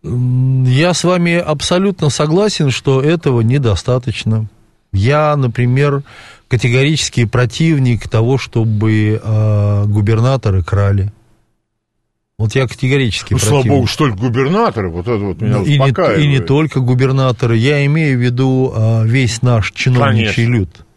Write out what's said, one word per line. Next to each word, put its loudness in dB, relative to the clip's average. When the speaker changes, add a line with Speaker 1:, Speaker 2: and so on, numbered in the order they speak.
Speaker 1:
М, 0
я 2
с -4
вами 2
абсолютно -2
согласен, 0
что 0
этого 0
недостаточно. -2
Я, 2
например, 0
категорический 0
противник 0
того, 0
чтобы, 0
э, 0
губернаторы 0
крали. 0
Вот -2
я 2
категорически -2
Speaker 2:
Ну, 0
слава 0
Speaker 1:
противник. 2
Speaker 2:
богу, 0
что -2
только -2
губернаторы, -2
вот -8
это -2
вот -6
меня 0
Speaker 1:
Ну, -2
и 2
не, 2
Speaker 2:
успокаивает. 0
Speaker 1:
и 2
не 2
только 0
губернаторы. 0
Я 2
имею 0
в 0
виду, 0
э, 2
весь 0
наш 0
чиновничий 0
Speaker 2:
Конечно. 0
Speaker 1:
люд. -2